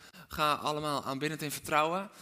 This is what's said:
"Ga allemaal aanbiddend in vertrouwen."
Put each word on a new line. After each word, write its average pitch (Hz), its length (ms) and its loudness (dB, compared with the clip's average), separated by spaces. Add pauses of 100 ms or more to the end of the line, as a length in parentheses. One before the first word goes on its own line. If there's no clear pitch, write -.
(280)
"Ga 151 260 2
allemaal 151 500 -2
aanbiddend 143 380 -2
in 147 100 -4
vertrouwen." 160 580 2 (120)